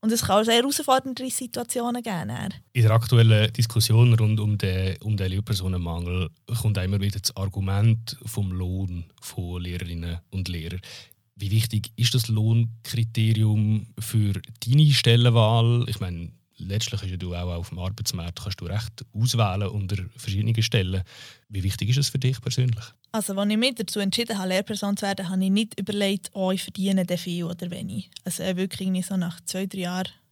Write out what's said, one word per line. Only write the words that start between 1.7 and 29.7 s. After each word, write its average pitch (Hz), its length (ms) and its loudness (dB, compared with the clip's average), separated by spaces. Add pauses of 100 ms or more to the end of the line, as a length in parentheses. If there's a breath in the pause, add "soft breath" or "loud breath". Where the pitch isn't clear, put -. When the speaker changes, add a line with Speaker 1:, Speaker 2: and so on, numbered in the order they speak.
Speaker 1:
geben. 165 500 -4 (200)
Speaker 2:
In 123 80 4
der 110 100 8
aktuellen 113 600 6
Diskussion 117 600 4
rund 107 280 2
um 104 160 0
den, 95 460 0
um 107 120 0
den 95 160 0
Lehrpersonenmangel 90 1000 -2 (320)
kommt 104 160 2
immer 95 220 0
wieder 98 200 -2
das - 180 -4
Argument 101 880 0
vom 101 260 -4
Lohn 90 540 -4 (160)
von 87 400 -8
Lehrerinnen 87 560 -6 (140)
und 95 180 -4
Lehrern. 87 320 -6 (580 loud breath)
Wie 98 120 -2
wichtig 110 440 0
ist 120 200 0
das 117 140 0
Lohnkriterium 110 1600 2 (140)
für 104 340 0 (320)
deine 143 260 6
Stellenwahl? 117 960 6
Ich 110 120 -6
meine, 85 320 -6 (260)
letztlich 98 460 -4
ist 92 80 -6
ja 92 60 -6
du 87 180 -6
auch 87 180 -4
auf 85 160 -8
dem 82 80 -10
Arbeitsmarkt, 90 640 -6
kannst - 180 -8
du 87 60 -10
recht 107 480 -6
auswählen 104 560 0
unter 98 280 -4 (180)
verschiedenen 110 480 0
Stellen. 92 400 -2 (440 loud breath)
Wie 98 140 -8
wichtig 95 280 -4
ist 127 80 2
es 139 120 -2
für - 80 -6
dich 127 240 -2
persönlich? 123 420 -2 (280)
Speaker 1:
Also, 202 260 -4
als 202 140 0
ich 214 60 2
mich 247 180 0
dazu 214 240 -6
entschieden 208 400 -2
habe, 185 100 -4
Lehrperson 202 480 -2
zu - 80 -4
werden, 196 240 -4
habe 185 140 0
ich 190 80 2
nicht 214 280 0
überlegt, 202 540 -2
«Oh, 190 160 0
ich 190 140 -2
verdiene 190 420 0
dann 175 140 -2
viel 175 240 -6
oder 170 260 -8
wenig.» 190 400 -8 (160)
Also, - 160 -6
äh, 185 160 -2
wirklich 190 300 -4
irgendwie 185 160 0
so 196 120 -4
nach 175 300 -2
zwei, 190 220 -4
drei 190 140 -8